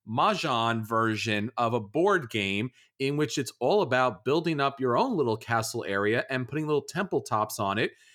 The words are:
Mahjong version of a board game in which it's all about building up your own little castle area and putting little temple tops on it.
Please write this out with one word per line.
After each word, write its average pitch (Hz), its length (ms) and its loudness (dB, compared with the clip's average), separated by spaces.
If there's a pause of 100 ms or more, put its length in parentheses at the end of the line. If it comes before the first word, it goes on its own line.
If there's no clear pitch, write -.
Mahjong 117 800 0
version 110 720 0
of 117 180 0
a 120 60 2
board 165 500 0
game 104 400 -2 (280)
in 139 180 -2
which 147 220 -2
it's 139 200 -4
all 180 240 2
about 127 420 0
building 156 360 0
up 139 200 0
your 123 160 2
own 233 200 2
little 120 200 2
castle 113 500 -2
area 104 440 2
and 127 180 -4
putting 151 180 -4
little 147 160 2
temple 175 380 -4
tops 107 380 -2
on 101 200 0
it. 139 140 0 (220)